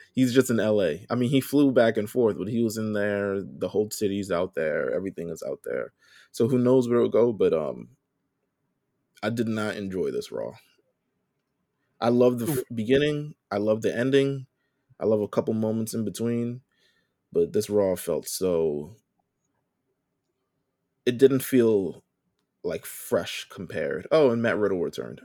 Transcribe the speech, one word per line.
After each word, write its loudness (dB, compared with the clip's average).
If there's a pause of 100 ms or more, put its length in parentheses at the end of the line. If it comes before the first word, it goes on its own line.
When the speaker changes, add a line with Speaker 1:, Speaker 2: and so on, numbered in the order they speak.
(140)
Speaker 1:
He's 2
just 4
in 2
L 2
A. -2
I -2
mean, 0
he 2
flew 2
back 4
and -2
forth, 0
but -6
he -2
was -2
in -4
there. -2
The -8
whole -2
city's -4
out -2
there. -2
Everything -6
is -10
out -8
there. -8 (400)
So 2
who 2
knows 4
where 2
it'll 2
go, 4
but, 2
um, -4 (1300)
I -2
did -2
not -2
enjoy -4
this -6
Raw. -8 (1500)
I 2
love 4
the -4
f-, 0
Speaker 2:
Ooh. -6
Speaker 1:
beginning. 0 (160)
I -2
love 0
the -2
ending. 0 (540)
I -2
love 2
a -2
couple -2
moments -2
in -4
between. -4 (720)
But 0
this -2
Raw 2
felt -4
so, -2 (2000)
it 0
didn't 8
feel, 2 (580)
like, -6
fresh -6
compared. -8
Oh, 6
and 0
Matt 2
Riddle 0
returned. -8